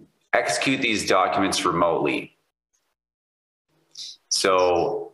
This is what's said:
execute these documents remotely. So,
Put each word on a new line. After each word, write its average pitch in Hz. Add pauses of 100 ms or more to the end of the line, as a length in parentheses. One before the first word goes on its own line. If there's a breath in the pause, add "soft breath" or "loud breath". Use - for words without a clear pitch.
(320)
execute 135
these 110
documents 95
remotely. 82 (1900 loud breath)
So, 90